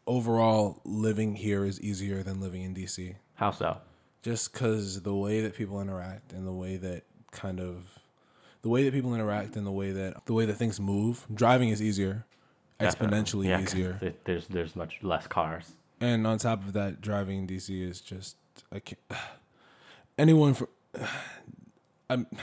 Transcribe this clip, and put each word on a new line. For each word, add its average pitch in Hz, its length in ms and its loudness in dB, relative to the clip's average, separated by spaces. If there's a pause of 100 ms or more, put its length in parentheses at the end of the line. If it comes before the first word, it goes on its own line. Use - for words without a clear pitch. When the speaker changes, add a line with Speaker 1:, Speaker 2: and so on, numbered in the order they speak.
Speaker 1:
overall 113 760 4
living 107 520 0
here 98 300 2
is 98 160 -2
easier 98 420 -4
than 95 180 -4
living 92 220 -6
in 92 100 -6
D 92 140 -8
C. 92 280 -8 (200)
Speaker 2:
How 101 160 0
so? 85 260 -2 (460)
Speaker 1:
Just 113 300 -4
'cause 101 500 0
the 101 120 -2
way 104 260 0
that 107 140 -4
people 101 240 -6
interact 95 540 -8
and 92 140 -8
the 92 60 -4
way 92 240 -4
that 90 260 -8 (260)
kind 92 300 -8
of, 90 400 -10 (640)
the 110 60 0
way 127 160 6
that 135 60 2
people 127 220 0
interact 104 420 -2
and 101 120 -2
the 98 40 -2
way 98 200 -2
that, 95 340 -6
the 117 80 -2
way 113 120 4
that 104 100 2
things 110 240 0
move, 104 520 0
driving 120 380 6
is 104 100 2
easier, 101 460 0 (520)
Speaker 2:
Definitely. 104 400 2
Speaker 1:
exponentially 104 300 0
Speaker 2:
Yeah, 90 140 4
'cause 92 140 -2
Speaker 1:
easier. 92 260 0
Speaker 2:
th-, 90 140 -2 (100)
there's, 87 220 -2
there's 85 280 -4
much 82 260 -8
less 85 260 0
cars. 82 440 -2 (300)
Speaker 1:
And 117 260 2
on 110 120 2
top 113 260 0
of 98 80 -6
that, 101 260 -2
driving 98 400 -2
in 95 60 -4
D 92 140 -6
C 92 240 -6
is 90 180 -8
just, - 340 -12 (360)
I 101 80 -10
can't, - 200 -14 (100)
<sighs> - 1080 -16
anyone 151 380 8
from, - 120 -2 (260)
<sighs> - 1160 -12
I'm, 127 180 -2 (160)